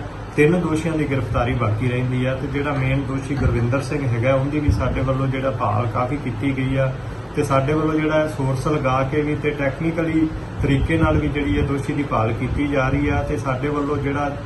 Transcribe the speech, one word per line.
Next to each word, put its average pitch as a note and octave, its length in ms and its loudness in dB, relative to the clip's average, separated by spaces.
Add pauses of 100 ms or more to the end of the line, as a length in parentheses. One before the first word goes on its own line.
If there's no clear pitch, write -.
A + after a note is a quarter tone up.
(360)
ਤਿੰਨ D#3 240 6
ਦੋਸ਼ੀਆਂ D#3+ 380 0
ਦੀ C#3+ 140 0
ਗ੍ਰਿਫਤਾਰੀ B2 420 0
ਬਾਕੀ A#2 360 0
ਰਹਿੰਦੀ B2+ 360 0
ਆ C3 80 0
ਤੇ C3+ 140 -4
ਜਿਹੜਾ C#3+ 260 -2
ਮੇਨ C3+ 340 0
ਦੋਸ਼ੀ C3+ 280 -4
ਗੁਰਵਿੰਦਰ A#2+ 460 2
ਸਿੰਘ C#3 260 -2
ਹੈਗਾ, A#2+ 280 2
ਉਹਦੀ C#3+ 240 0
ਵੀ D3 120 0
ਸਾਡੇ C3 300 0
ਵੱਲੋਂ C3 260 0
ਜਿਹੜਾ C3 240 -2
ਭਾਲ G#2 420 0
ਕਾਫੀ B2+ 240 -2
ਕੀਤੀ B2+ 400 -2
ਗਈ C3+ 200 0
ਆ C3 160 2 (420)
ਤੇ D3 80 2
ਸਾਡੇ C3+ 300 2
ਵੱਲੋਂ D#3 200 0
ਜਿਹੜਾ D#3 340 2
ਸੋਰਸ C3+ 400 -2
ਲਗਾ C3 440 0
ਕੇ D3+ 100 0
ਵੀ D3 140 0
ਤੇ D3+ 140 -2
ਟੈਕਨੀਕਲੀ D#3+ 800 0 (320)
ਤਰੀਕੇ C#3 360 2
ਨਾਲ D#3+ 200 4
ਵੀ D3+ 100 2
ਜਿਹੜੀ C#3+ 300 0
ਇਹ D3 60 4
ਦੋਸ਼ੀ C#3 300 -2
ਦੀ C#3 100 0
ਭਾਲ A2+ 360 0
ਕੀਤੀ B2+ 280 -2
ਜਾ C3+ 220 2
ਰਹੀ C#3+ 200 2
ਆ C#3+ 140 2
ਤੇ D3 140 -2
ਸਾਡੇ C3 300 -2
ਵੱਲੋਂ D3 300 0
ਜਿਹੜਾ C#3 340 -2 (140)